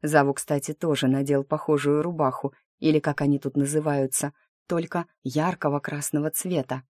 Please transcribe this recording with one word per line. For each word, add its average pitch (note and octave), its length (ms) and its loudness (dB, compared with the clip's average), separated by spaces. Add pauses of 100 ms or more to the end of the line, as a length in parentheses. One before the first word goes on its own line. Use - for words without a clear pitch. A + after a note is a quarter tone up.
Заву, D3 320 4
кстати, D3 400 -4
тоже D3 360 0
надел C#3 340 2
похожую D3 580 0
рубаху, D#3 520 -2 (260)
или D3+ 200 4
как D3 200 -2
они C#3+ 200 2
тут - 180 -6
называются, C#3+ 720 0 (340)
только E3+ 400 -4 (180)
яркого D3 580 0
красного D3 500 -4
цвета. C3+ 600 -4